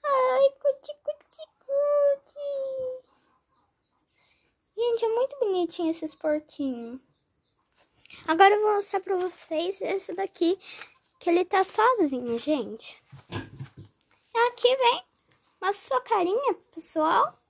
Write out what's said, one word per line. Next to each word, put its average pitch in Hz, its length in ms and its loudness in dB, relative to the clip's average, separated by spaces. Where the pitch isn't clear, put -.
Ai, 523 380 4
cuti, 554 320 -4
cuti, 605 420 -12
cuti. 571 880 0
Gente, 466 300 0
é 440 40 0
muito 539 300 -2
bonitinho 359 520 -2
esses 320 240 -8
porquinhos. 262 840 -6
Agora 392 280 8
eu 415 60 0
vou 427 120 2
mostrar 403 280 -2
pra 381 160 -2
vocês 359 640 -4
esse 381 340 -4
daqui, 370 420 0
que - 100 -4
ele 349 160 4
tá 381 180 2
sozinho, 285 760 2
gente. 233 580 -4
Aqui, 494 300 2
vem. 523 260 2
Mostra 392 280 -4
sua 508 120 0
carinha, 415 540 0
pessoal. 339 680 0